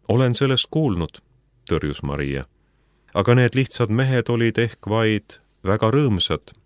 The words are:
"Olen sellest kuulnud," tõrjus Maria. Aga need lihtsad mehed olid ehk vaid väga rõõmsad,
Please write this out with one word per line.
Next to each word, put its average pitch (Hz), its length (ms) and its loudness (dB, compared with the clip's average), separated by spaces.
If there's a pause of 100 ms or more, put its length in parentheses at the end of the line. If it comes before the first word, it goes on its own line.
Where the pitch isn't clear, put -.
"Olen 123 260 2
sellest 131 360 0
kuulnud," 104 520 -4 (480)
tõrjus 76 320 -2
Maria. 69 420 -4 (680)
Aga 110 200 4
need 123 200 4
lihtsad 123 360 -2
mehed 127 380 0
olid 117 300 0
ehk 120 300 -2
vaid 110 500 0 (260)
väga 107 260 2
rõõmsad, 113 640 0 (140)